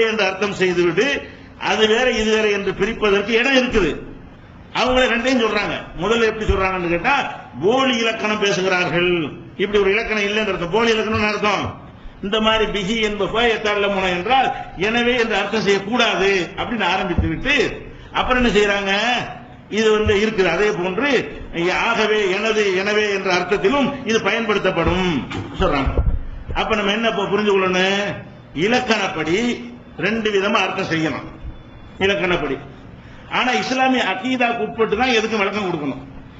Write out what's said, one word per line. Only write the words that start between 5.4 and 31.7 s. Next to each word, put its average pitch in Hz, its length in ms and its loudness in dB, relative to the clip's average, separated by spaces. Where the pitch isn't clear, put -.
சொல்றாங்க. 202 320 0
முதல்ல 220 300 2
எப்படி 214 160 -4
சொல்றாங்கன்னு 190 440 0
கேட்டா, 185 260 2
போலி 254 360 4
இலக்கணம் 214 420 -2
பேசுகிறார்கள், 180 720 2
இப்படி 202 220 2
ஒரு 196 120 4
இலக்கணம் 214 320 0
இல்லைன்னு 208 240 0
அர்த்தம். 175 220 -2
போலி 226 220 4
இலக்கணம்னு 220 360 0
அர்த்தம் 190 580 -2
இந்த 202 180 -2
மாதிரி 220 260 2
பிஹி 202 360 -2
என்ப 202 240 0
முனை 190 220 0
என்றால் 214 380 2
எனவே 233 420 2
என்று 220 160 0
அர்த்தம் 202 260 0
செய்யக்கூடாது 196 920 2
அப்படின்னு 220 280 -4
ஆரம்பித்து 175 440 0
விட்டு 165 280 0
அப்புறம் 233 280 0
என்ன 233 120 2
செய்யறாங்க? 202 400 2
இது 214 220 2
வந்து 214 240 4
இருக்குது. 202 300 2
அதே 175 260 2
போன்று 185 380 0
ஆகவே, 214 380 2
எனது, 208 460 2
எனவே 208 260 2
என்ற 190 200 -2
அர்த்தத்திலும் 202 540 2
இது 220 160 2
பயன்படுத்தப்படும் 185 1040 0
சொல்றாங்க. 139 320 0
அப்ப 214 220 0
நம்ம 202 160 0
என்ன 226 180 0
இப்ப 202 160 -2
புரிஞ்சு 202 260 2
கொள்ளணும்? 190 640 2
இலக்கணப்படி 190 840 0
ரெண்டு 214 340 0
விதமா 202 300 2
அர்த்தம் 185 240 -2
செய்யலாம் 151 420 -2